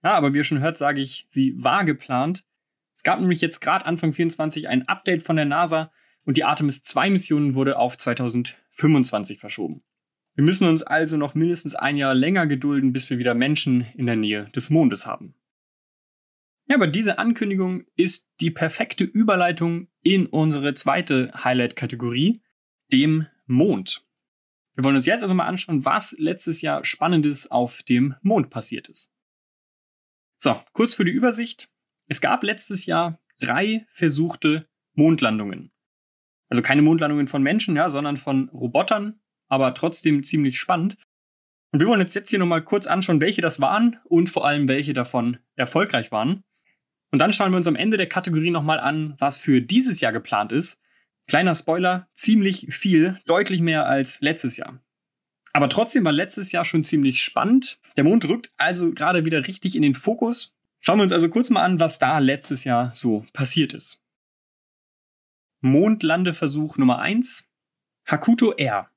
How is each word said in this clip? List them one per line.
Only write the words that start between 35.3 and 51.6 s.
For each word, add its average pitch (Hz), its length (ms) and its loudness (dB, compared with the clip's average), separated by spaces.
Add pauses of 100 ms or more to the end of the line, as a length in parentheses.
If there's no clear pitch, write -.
Also 120 120 0
keine 135 200 2
Mondlandungen 147 480 2
von 139 120 -2
Menschen, 165 360 0
ja, 170 120 2
sondern 143 280 -4
von 135 320 -2
Robotern, 190 720 -4 (260)
aber 135 280 0
trotzdem 156 480 0
ziemlich 143 360 -2
spannend. 180 380 -2 (760)
Und 143 80 2
wir 165 60 4
wollen 214 160 4
uns 185 140 -2
jetzt - 160 -4
hier 202 80 0
nochmal 170 240 0
kurz - 240 -2
anschauen, 170 340 2
welche 180 200 0
das 165 200 -2
waren 226 440 2
und 170 220 4
vor - 160 -4
allem, 147 240 2
welche 139 260 0
davon 120 440 -2 (160)
erfolgreich 131 580 -2
waren. 131 320 -2 (680)
Und 139 80 2
dann 185 120 4
schauen 196 200 0
wir 185 60 2
uns 170 100 0
am 156 80 2
Ende 214 220 0
der 202 120 -2
Kategorie 170 400 -2
nochmal 156 300 0
an, 151 400 -4
was 139 180 0
für 127 240 4
dieses 220 400 0
Jahr 113 100 0
geplant 107 400 -4
ist. 151 300 -4 (460)
Kleiner 180 260 4
Spoiler, 180 640 -2